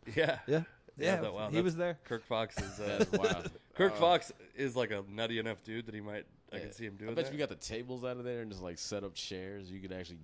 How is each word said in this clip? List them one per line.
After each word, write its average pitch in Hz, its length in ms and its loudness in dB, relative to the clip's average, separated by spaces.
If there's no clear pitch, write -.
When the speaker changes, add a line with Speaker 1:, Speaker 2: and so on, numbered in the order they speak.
Speaker 1:
Yeah. 156 320 4
Speaker 2:
Yeah. 156 160 4
Speaker 1:
Yeah, 170 160 4
Speaker 2:
Yeah, 165 60 -2
Speaker 1:
that, 104 120 -2
wow, - 160 -2
Speaker 2:
he 147 80 0
Speaker 1:
that's 170 60 6
Speaker 2:
was 175 120 4
there. 175 300 0
Speaker 1:
Kirk 117 200 -2
Fox 113 320 0
is, 98 220 -6
uh, 104 200 0
Speaker 3:
That's - 120 6
wild. - 400 2
Speaker 1:
<laughs> - 120 -20
Kirk 190 180 6
Speaker 3:
Uh, - 40 -2
Speaker 1:
Fox 170 340 6
is, 127 200 -2
like, 120 160 4
a 101 180 -2
nutty 113 280 0
enough 110 260 -2
dude 113 220 -6
that 110 80 -8
he 107 80 -6
might, 104 240 -8
I - 40 -8
Speaker 3:
yeah. 90 80 -6
Speaker 1:
can 73 80 -10
see 113 140 -10
him 98 100 -8
doing 107 160 -6
Speaker 3:
I - 20 -4
bet 117 120 0
Speaker 1:
that. 139 80 -6
Speaker 3:
you 147 40 -6
got 143 120 0
the - 60 -6
tables 123 480 -6
out 123 140 -4
of 123 60 -8
there 120 180 -4
and 110 80 -6
just, 92 140 -8
like, 87 160 -6
set 101 240 -4
up 95 100 -8
chairs. 95 580 -8
You 95 80 -8
could 95 140 -8
actually 87 300 -8